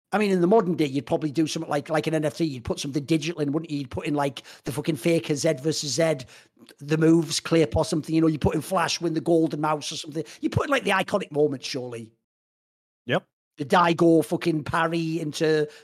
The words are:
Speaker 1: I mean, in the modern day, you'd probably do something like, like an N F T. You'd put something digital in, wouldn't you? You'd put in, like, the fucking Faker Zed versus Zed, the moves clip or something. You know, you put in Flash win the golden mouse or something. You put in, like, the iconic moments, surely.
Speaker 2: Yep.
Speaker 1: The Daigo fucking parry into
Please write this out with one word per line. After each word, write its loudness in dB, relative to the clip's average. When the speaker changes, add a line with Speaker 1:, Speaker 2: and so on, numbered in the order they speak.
Speaker 1:
I 2
mean, 2
in 4
the 4
modern 4
day, 2
you'd -2
probably -2
do 0
something -6
like, -4
like 0
an -2
N 0
F -4
T. 0
You'd -6
put -4
something -4
digital -2
in, -2
wouldn't -4
you? -4
You'd -10
put -6
in, -2
like, -2
the -8
fucking -4
Faker 0
Zed 0
versus -4
Zed, 0
the -2
moves 4
clip 2
or 2
something. -2
You 4
know, 6
you 2
put 0
in -2
Flash -2
win -4
the -2
golden 2
mouse -2
or -8
something. -8
You -2
put 0
in, -2
like, 0
the 0
iconic -2
moments, 0
surely. -10
Speaker 2:
Yep. -2
Speaker 1:
The -8
Daigo 4
fucking -2
parry -2
into 0